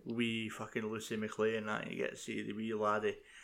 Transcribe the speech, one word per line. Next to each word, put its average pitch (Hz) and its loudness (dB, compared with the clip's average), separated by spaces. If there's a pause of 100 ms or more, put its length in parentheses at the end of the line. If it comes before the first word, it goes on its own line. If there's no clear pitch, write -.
wee 113 2
fucking 110 -4
Lucy 110 -2
McLean 110 2
and 107 -2
that, 107 0
and - -6
you - -4
get 127 0
to - -12
see 110 -4
the - -4
wee 110 -2
laddie. 104 4 (280)